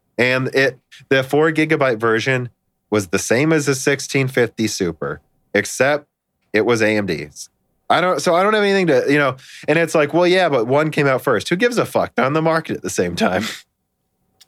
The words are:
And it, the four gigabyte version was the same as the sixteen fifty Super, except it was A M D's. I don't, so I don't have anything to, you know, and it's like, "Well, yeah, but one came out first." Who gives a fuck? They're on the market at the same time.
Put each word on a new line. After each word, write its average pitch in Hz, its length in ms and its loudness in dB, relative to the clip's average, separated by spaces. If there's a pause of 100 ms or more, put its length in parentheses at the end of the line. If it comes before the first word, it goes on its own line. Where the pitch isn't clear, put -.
(180)
And 127 360 0
it, 135 240 0 (300)
the 135 140 2
four 147 280 2
gigabyte 151 480 0
version 117 520 0 (400)
was 104 160 0
the - 120 -2
same 151 360 2
as 147 100 0
the 139 100 0
sixteen 135 540 -2
fifty 113 380 -2
Super, 78 560 -6 (320)
except 135 520 0 (460)
it 104 140 2
was 117 160 2
A 107 120 2
M 104 120 -2
D's. 76 420 -10 (400)
I 147 140 2
don't, 180 180 0
so 170 140 0
I 180 80 2
don't 214 100 2
have 214 120 2
anything 196 240 2
to, 127 200 2
you 143 100 2
know, 135 200 0 (280)
and 160 120 2
it's 165 160 0
like, 147 180 2
"Well, 175 140 4
yeah, 180 240 2
but 120 160 0
one 151 240 0
came 151 160 0
out 131 160 0
first." 110 260 0
Who 120 80 -2
gives 240 220 0
a 131 80 0
fuck? 87 280 -2
They're - 120 0
on 143 80 -2
the 160 80 0
market 160 340 -2
at - 60 -12
the 92 80 -8
same 90 260 -2
time. 104 280 0 (1040)